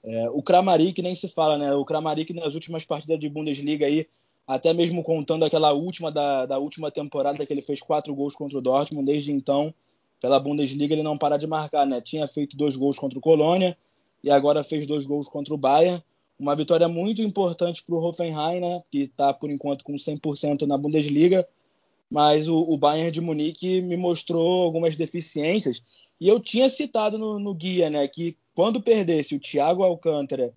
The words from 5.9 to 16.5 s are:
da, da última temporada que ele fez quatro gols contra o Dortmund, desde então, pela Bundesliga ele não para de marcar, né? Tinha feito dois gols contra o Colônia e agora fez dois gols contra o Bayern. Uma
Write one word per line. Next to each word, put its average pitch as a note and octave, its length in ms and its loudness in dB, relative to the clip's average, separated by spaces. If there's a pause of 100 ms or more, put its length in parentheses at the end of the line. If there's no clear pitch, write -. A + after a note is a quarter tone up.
da, C#3+ 360 0
da C3+ 120 -2
última D3+ 320 -6
temporada C#3+ 540 -4
que D3+ 80 -6
ele C#3+ 80 -2
fez C#3 220 -6
quatro D3+ 320 -4
gols C#3 200 -4
contra C#3 220 -10
o B2+ 60 -4
Dortmund, C#3 420 0
desde C#3+ 260 0
então, C#3+ 440 0 (460)
pela C3+ 180 4
Bundesliga C#3+ 560 -2
ele D#3 80 -2
não D3+ 160 -4
para D3 180 0
de D3+ 120 -4
marcar, D3+ 360 0
né? C3 160 -2
Tinha D3+ 280 -6
feito C#3+ 280 -6
dois C#3+ 200 0
gols C3+ 200 0
contra C3+ 220 -6
o - 40 -6
Colônia E3+ 540 4 (460)
e C#3 80 0
agora C#3+ 320 6
fez D3+ 240 -4
dois D3 180 -2
gols C#3+ 240 -4
contra F#3 240 -8
o D3+ 60 -4
Bayern. D#3+ 420 4 (380)
Uma C#3+ 160 0